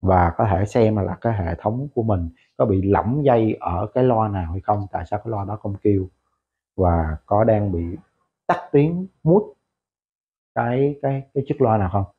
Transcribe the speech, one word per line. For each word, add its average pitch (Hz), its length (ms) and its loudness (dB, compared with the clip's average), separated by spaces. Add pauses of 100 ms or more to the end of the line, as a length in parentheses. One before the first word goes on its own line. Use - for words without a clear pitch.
Và 90 360 2
có 117 140 0
thể 92 140 0
xem 110 300 2
là 95 260 -2
cái 117 120 -2
hệ 85 280 -2
thống 123 340 -4
của 120 80 -2
mình 90 260 0 (280)
có 135 80 2
bị 95 160 2
lỏng 101 440 0
dây 113 340 4
ở 90 340 -4
cái 127 100 2
loa 113 240 2
nào 92 240 -4
hay 92 100 -6
không, 104 300 -2
tại 78 140 -6
sao 104 140 -6
cái 113 120 -10
loa 101 140 -6
đó 98 160 -8
không 101 220 -6
kêu, 98 240 2 (720)
và 82 480 0
có 104 180 2
đang 104 280 2
bị 85 260 -6 (500)
tắt 170 140 -2 (100)
tiếng 170 360 2 (160)
mút 185 300 2 (1040)
cái, 127 460 -2
cái, 135 220 -4 (100)
cái 139 140 -4
chiếc 147 140 -2
loa 113 160 4
nào 95 140 0
không. 98 140 0 (140)